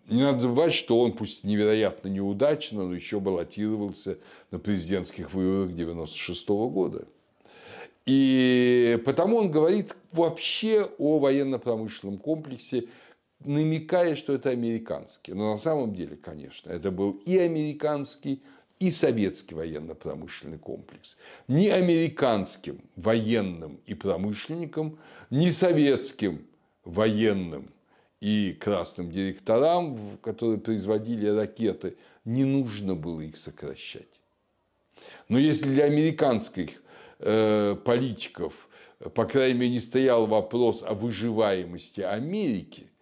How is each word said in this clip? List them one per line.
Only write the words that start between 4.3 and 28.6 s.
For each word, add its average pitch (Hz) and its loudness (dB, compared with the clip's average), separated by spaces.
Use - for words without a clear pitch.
на 90 -8
президентских 90 -4
выборах 92 0
девяносто 82 -6
шестого 104 -4
года. 92 -4
И 123 6
потому 165 2
он 208 2
говорит 160 2
вообще 180 0
о 151 4
военно-промышленном 123 -2
комплексе, 139 -6
намекая, 156 0
что 143 -4
это 135 -2
американский. 117 -6
Но 107 0
на 107 -4
самом 127 -2
деле, 76 -10
конечно, 76 -16
это 87 -4
был 101 -2
и 180 2
американский, 151 -2
и 185 0
советский 113 0
военно-промышленный 78 -10
комплекс. - -16
Ни 175 4
американским 160 2
военным 98 -2
и 110 -10
промышленникам, 151 -4
ни 147 4
советским 143 2
военным 95 0
и 104 0
красным 87 -4